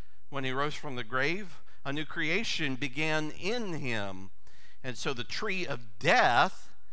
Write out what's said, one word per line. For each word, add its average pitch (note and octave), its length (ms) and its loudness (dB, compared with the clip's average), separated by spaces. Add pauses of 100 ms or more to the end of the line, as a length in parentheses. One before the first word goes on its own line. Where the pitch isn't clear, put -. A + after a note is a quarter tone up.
(280)
when C3+ 160 0
he C3 80 0
rose C#3+ 220 0
from C#3+ 220 -2
the B2 80 0
grave, D3 580 0 (200)
a C#3 100 -2
new D3+ 120 0
creation E3 680 0
began D3+ 560 0
in F#3+ 440 -2
him. G2+ 540 -2 (560)
And B2 140 -2
so C#3+ 160 0
the A#2+ 100 -2
tree F#3+ 420 -2
of A#2+ 320 -2
death D#3+ 760 4 (180)